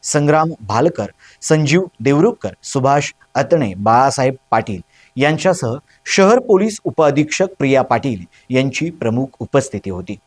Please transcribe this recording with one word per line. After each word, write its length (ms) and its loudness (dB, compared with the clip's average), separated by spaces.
संग्राम 460 2
भालकर, 460 0
संजीव 420 2
देवरुखकर, 520 0
सुभाष 480 0
अतणे, 380 0
बाळासाहेब 600 2
पाटील 320 -2
यांच्यासह 600 0
शहर 340 4
पोलीस 440 0
उपअधीक्षक 640 0
प्रिया 220 2
पाटील 440 -2
यांची 400 -2
प्रमुख 380 -4
उपस्थिती 500 -4
होती. 260 -10